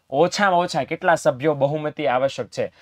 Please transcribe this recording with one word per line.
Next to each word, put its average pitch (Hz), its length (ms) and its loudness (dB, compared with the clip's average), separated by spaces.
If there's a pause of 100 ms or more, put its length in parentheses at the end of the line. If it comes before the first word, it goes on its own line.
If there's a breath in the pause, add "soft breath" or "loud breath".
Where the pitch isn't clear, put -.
(100)
ઓછામાં 175 500 2
ઓછા 165 240 -2
કેટલા 170 300 0
સભ્યો 147 400 0
બહુમતી 147 520 -2
આવશ્યક 131 400 0
છે? - 360 -6